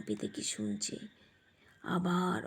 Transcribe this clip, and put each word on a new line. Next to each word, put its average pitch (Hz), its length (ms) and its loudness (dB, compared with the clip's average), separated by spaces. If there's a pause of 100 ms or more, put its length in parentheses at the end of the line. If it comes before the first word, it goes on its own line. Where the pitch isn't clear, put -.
পেতে - 260 -2
কি - 160 -6
শুনছে, 104 520 -2 (880)
আবার 180 640 2